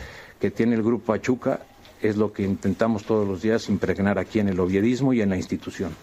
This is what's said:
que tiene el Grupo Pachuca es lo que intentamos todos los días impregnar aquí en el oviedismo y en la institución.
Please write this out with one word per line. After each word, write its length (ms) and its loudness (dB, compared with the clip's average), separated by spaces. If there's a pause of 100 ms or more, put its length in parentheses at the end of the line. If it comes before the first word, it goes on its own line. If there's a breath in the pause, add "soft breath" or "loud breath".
(400 loud breath)
que 100 0
tiene 240 2
el 80 2
Grupo 300 0
Pachuca 480 0 (420)
es 140 0
lo 160 2
que 100 -4
intentamos 640 0
todos 220 2
los 140 -4
días 300 0
impregnar 480 2
aquí 220 -2
en 80 2
el 120 0
oviedismo 540 2
y 80 2
en 80 2
la 60 0
institución. 680 -6